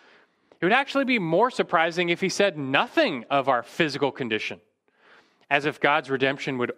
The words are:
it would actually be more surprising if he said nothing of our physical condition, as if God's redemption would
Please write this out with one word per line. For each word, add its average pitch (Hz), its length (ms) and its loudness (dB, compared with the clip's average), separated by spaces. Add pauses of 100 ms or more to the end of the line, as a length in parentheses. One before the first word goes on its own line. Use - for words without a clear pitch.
(600)
it - 40 -2
would 185 80 2
actually 277 320 0
be 247 140 0
more 185 320 2
surprising 170 580 0
if 170 120 -2
he 190 80 0
said 190 280 0
nothing 147 760 0
of 135 180 0
our 123 140 2
physical 143 500 -2
condition, 110 480 -6 (920)
as 143 160 0
if 143 140 -4
God's 147 280 2
redemption 135 500 -2
would 120 200 -2